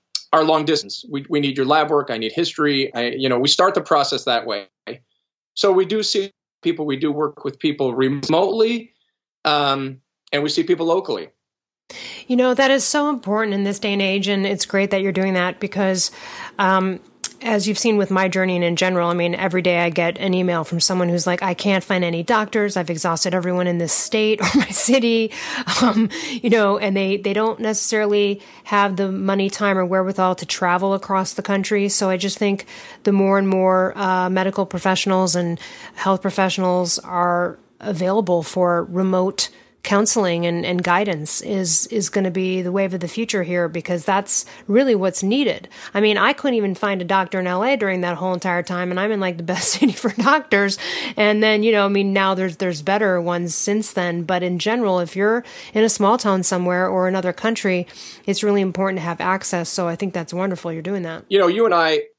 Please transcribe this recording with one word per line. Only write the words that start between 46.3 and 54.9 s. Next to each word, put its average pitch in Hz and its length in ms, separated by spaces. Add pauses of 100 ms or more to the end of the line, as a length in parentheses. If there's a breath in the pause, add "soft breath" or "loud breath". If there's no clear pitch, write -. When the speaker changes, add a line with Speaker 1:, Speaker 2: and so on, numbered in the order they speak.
Speaker 2:
couldn't 269 240
even 202 180
find 196 260
a 180 40
doctor 185 340
in 180 80
L 180 160
A 269 140
during 196 240
that 175 160
whole 185 180
entire 175 300
time, 180 260
and 180 80
I'm 208 140
in, 208 80
like, 185 160
the 170 80
best 180 240
<laughs> - 60
city 247 180
for - 180
doctors. 294 640 (400 loud breath)
And 214 260
then, 214 200
you 226 100
know, 202 140
I - 20
mean, 196 240
now 190 220
there's, 185 220
there's 175 260
better 190 380
ones 175 340
since 208 380
then. 175 320
But 180 180
in 180 160
general, 214 400